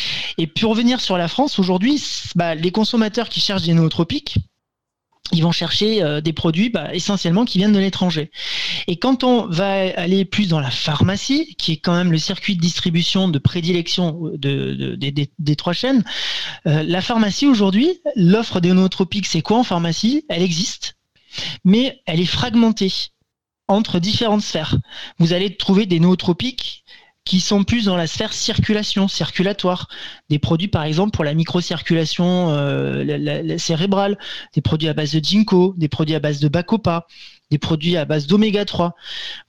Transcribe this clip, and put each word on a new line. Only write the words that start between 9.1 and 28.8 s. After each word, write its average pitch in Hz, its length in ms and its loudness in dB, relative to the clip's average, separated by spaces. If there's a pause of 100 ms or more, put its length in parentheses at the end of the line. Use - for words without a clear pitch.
on 247 240 2
va 190 500 0
aller 185 280 2
plus 202 240 -2
dans 160 100 2
la 131 100 -2
pharmacie, 196 880 -2
qui - 140 -2
est 156 60 -2
quand 175 180 0
même 175 160 2
le 160 60 4
circuit 190 380 -4
de 165 60 -2
distribution 175 680 0
de 143 100 0
prédilection 170 960 -2
de, 139 400 -4
de, 135 220 -6
des, 135 160 -4
des, 143 280 -4
des 151 160 0
trois 175 180 -4
chaînes, 254 300 2 (640)
euh, 156 160 2
la 170 180 0
pharmacie 220 460 0
aujourd'hui, 233 540 2 (140)
l'offre 196 440 4
des 180 140 4
nootropiques, 185 540 2
c'est 165 140 -2
quoi 214 160 2
en 247 60 4
pharmacie ? 185 640 0
Elle 170 140 0
existe, 180 540 -4 (680)
mais 226 420 2
elle 165 140 -2
est 180 60 2
fragmentée 226 680 2 (800)
entre 202 300 2
différentes 208 420 0
sphères. - 360 -4 (420)
Vous 165 120 4
allez 185 240 0
trouver 196 300 2
des 175 160 2
nootropiques 180 840 0 (420)
qui 185 140 2
sont 202 240 2
plus 226 220 0
dans 190 100 2
la 170 120 0
sphère 214 260 -6
circulation, 208 720 0